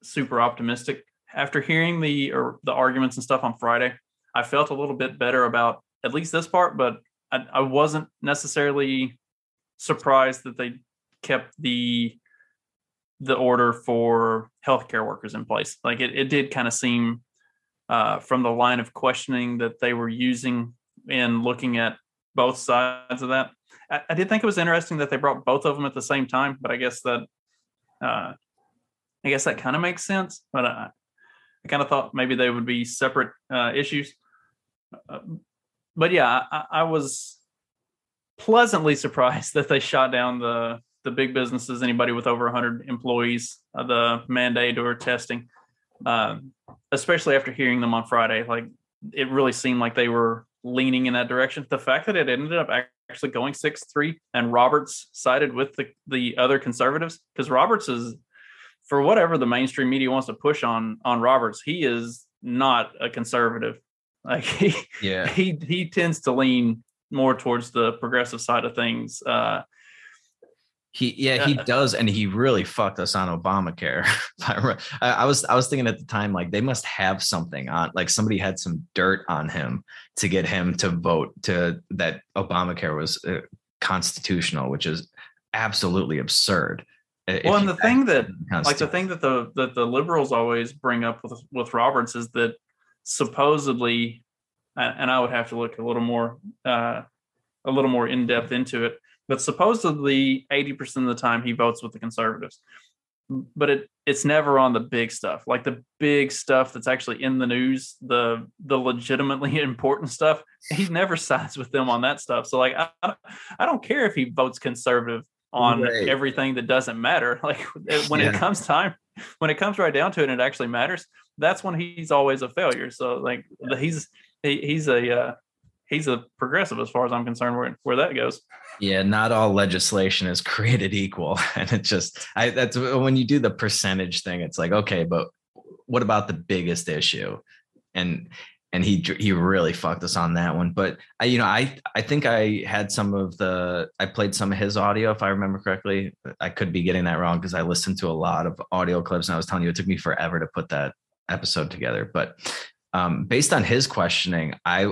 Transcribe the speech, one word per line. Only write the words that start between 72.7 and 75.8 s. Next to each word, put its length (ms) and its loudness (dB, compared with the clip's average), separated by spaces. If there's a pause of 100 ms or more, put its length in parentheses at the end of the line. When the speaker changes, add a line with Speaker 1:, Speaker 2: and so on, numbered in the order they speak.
Speaker 2:
us 160 -2
on 120 0
Obamacare. 800 -2 (320)
<laughs> 80 -6
I, 300 0 (240)
I 240 2
was, 200 4
I 100 4
was 120 4
thinking 200 0